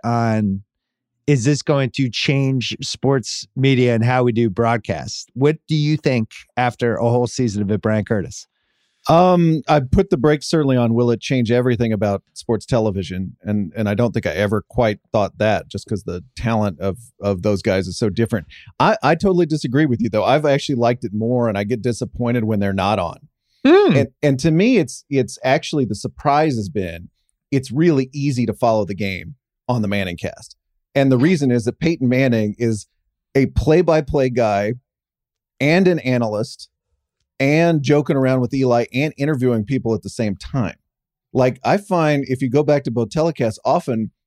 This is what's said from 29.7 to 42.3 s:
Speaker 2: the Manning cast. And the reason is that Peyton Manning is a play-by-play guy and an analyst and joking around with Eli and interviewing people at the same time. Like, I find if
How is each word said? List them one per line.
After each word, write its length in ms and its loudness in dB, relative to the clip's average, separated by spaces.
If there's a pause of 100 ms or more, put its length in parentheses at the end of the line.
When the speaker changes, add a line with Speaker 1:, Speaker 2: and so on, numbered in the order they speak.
Speaker 2:
the 60 -4
Manning 280 -4
cast. 380 -12 (400)
And 160 4
the 80 4
reason 320 2
is 140 0
that 140 -4
Peyton 300 0
Manning 480 2
is 300 -2 (480)
a 120 4
play-by-play 840 2
guy 420 0 (880)
and 280 2
an 120 2
analyst 680 -4 (680)
and 420 2
joking 340 2
around 260 2
with 120 -4
Eli 400 2
and 240 -2
interviewing 480 0
people 280 -2
at 100 -4
the 60 -12
same 260 -4
time. 400 -6 (580)
Like, 300 2
I 140 2
find 500 0
if 140 -4